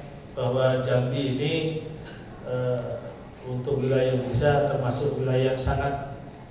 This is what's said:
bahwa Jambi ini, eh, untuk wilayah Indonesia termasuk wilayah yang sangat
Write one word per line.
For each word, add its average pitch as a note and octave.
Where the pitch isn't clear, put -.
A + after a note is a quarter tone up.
bahwa B2+
Jambi B2+
ini, D3
eh, B2
untuk B2+
wilayah B2+
Indonesia C#3+
termasuk B2
wilayah C3
yang -
sangat C#3